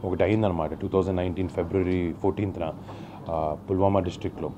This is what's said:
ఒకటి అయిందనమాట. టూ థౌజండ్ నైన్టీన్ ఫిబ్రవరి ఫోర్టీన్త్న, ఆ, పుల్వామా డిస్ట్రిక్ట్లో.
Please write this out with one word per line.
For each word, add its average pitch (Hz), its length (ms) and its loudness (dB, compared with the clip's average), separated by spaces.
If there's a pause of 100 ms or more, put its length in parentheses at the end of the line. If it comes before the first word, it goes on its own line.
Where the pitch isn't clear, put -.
ఒకటి 90 200 2
అయిందనమాట. 90 500 2
టూ 98 140 -6
థౌజండ్ 92 280 4
నైన్టీన్ 90 320 0
ఫిబ్రవరి 90 720 0
ఫోర్టీన్త్న, 90 500 0 (580)
ఆ, 78 260 0 (140)
పుల్వామా 98 300 4
డిస్ట్రిక్ట్లో. 87 580 -4